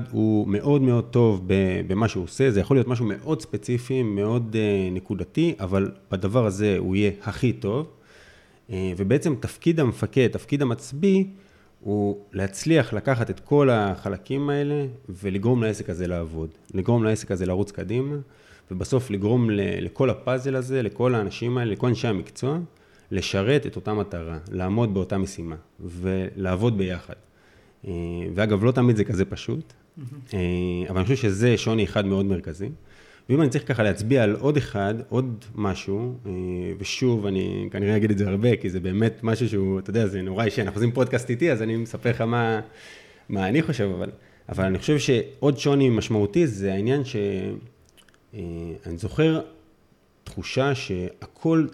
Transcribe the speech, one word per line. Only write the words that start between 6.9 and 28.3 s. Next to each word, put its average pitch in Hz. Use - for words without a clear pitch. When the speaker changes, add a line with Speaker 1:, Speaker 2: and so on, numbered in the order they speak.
Speaker 1:
יהיה 104
הכי 110
טוב. 120
אה, 92
ובעצם 123
תפקיד 160
המפקד, 123
תפקיד -
המצביא, 156
הוא 101
להצליח 117
לקחת 117
את 113
כל 143
החלקים 107
האלה 143
ולגרום 101
לעסק 107
הזה 87
לעבוד. 80
לגרום 110
לעסק 110
הזה 90
לרוץ 92
קדימה, 123
ובסוף 98
לגרום 107
ל-, 95
לכל 127
הפאזל 131
הזה, 131
לכל 123
האנשים 117
האלה, 117
לכל 110
אנשי 120
המקצוע, 123
לשרת 98
את -
אותה 107
מטרה, 85
לעמוד 98
באותה 98
משימה, 85
ולעבוד 92
ביחד. 92
אה, -